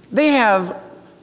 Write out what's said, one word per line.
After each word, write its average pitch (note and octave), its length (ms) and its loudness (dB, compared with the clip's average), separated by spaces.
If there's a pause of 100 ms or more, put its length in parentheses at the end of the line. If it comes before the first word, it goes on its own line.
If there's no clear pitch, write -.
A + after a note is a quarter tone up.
(120)
They D4 160 0
have G3+ 520 0 (420)